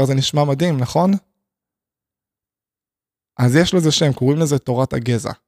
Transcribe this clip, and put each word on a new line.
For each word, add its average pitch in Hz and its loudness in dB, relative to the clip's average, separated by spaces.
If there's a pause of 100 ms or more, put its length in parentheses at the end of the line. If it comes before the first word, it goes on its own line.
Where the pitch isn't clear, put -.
הזה 135 0
נשמע 147 0
מדהים, 143 0
נכון? 165 0 (2250)
אז 123 2
יש 175 2
לזה 160 2
שם, 151 0
קוראים 135 0
לזה 147 0
תורת 127 -2
הגזע. 120 -4 (160)